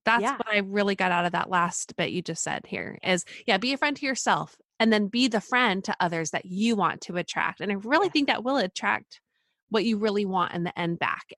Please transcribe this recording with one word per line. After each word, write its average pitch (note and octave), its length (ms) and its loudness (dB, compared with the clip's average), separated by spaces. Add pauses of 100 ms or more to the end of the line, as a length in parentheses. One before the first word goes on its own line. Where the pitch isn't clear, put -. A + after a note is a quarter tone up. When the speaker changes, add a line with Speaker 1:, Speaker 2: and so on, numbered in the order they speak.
Speaker 1:
That's A3+ 180 4
Speaker 2:
Yeah. B3+ 140 0
Speaker 1:
what - 120 -6
I G#3 100 2
really G3 360 2
got F#3 180 2
out F3 140 2
of F3 60 0
that F3 180 -2
last F3 460 0
bit F3 140 -2
you F3+ 120 -2
just E3 200 -6
said - 240 -6
here - 360 -10
is, F3+ 220 0 (220)
yeah, F#3+ 120 2
be B3 140 -2
a C4+ 40 -2
friend D4 200 0
to D4 100 -6
yourself G3 500 0 (240)
and A3+ 120 6
then G#3 160 4
be A#3+ 200 2
the G#3+ 120 2
friend A3 440 2
to - 160 -4
others E3 300 0
that E3+ 160 -6
you G#3 300 2
want F3 260 0
to F3 140 -8
attract. - 440 -2
And G3 100 -4
I G3+ 40 0
really C4 320 2
Speaker 2:
Yes. - 60 -2
Speaker 1:
think C#4+ 160 0
that A3+ 160 0
will C4+ 120 0
attract G#3 640 -2 (500)
what G#3 140 2
you A3 140 2
really G#3 260 0
want F#3 300 -2
in F3 100 -2
the - 140 -6
end E3+ 200 -2
back. - 280 -4 (120)